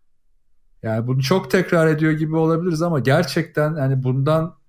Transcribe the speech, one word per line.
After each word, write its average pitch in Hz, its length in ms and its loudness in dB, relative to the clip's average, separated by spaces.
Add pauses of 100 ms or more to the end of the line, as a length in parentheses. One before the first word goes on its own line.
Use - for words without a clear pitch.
(840)
Yani 113 240 -4
bunu 131 160 0
çok 190 280 0
tekrar 170 360 2
ediyor 156 260 2
gibi 156 240 -2
olabiliriz 160 460 0
ama 165 180 -2
gerçekten 151 720 0
hani 135 280 -2
bundan 143 520 0 (140)